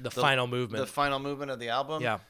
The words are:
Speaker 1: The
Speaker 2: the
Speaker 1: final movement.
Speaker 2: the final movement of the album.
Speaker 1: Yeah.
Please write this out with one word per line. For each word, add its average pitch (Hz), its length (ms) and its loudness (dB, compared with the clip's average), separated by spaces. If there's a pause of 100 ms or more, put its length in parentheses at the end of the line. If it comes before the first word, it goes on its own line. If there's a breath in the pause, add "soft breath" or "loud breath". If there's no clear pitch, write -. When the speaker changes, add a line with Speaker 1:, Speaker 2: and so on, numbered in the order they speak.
Speaker 1:
The - 40 -8
Speaker 2:
the 120 80 -4
Speaker 1:
final 131 340 4
movement. 123 400 -2
Speaker 2:
the - 60 -12
final 143 260 2
movement 139 320 -6
of 127 80 -6
the 117 120 -6
album. 139 340 -2
Speaker 1:
Yeah. 107 260 0